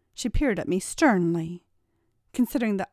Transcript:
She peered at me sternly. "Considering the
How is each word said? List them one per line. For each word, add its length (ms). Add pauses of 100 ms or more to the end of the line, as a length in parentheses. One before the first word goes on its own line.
(140)
She 160
peered 300
at 80
me 120
sternly. 840 (640)
"Considering 460
the 140